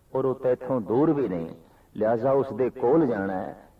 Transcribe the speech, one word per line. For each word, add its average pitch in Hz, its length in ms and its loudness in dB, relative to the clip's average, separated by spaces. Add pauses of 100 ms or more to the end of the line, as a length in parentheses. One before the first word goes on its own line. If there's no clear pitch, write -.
(160)
ਔਰ 131 100 0
ਉਹ 131 100 0
ਤੈਥੋਂ 127 460 -2
ਦੂਰ 131 320 2
ਵੀ 139 140 0
ਨਹੀਂ, 95 220 -4 (460)
ਲਿਹਾਜ਼ਾ 113 360 0
ਉਸ 135 220 2
ਦੇ 117 160 0
ਕੋਲ 135 380 2
ਜਾਣਾ 98 260 -2
ਹੈ 80 340 -10 (120)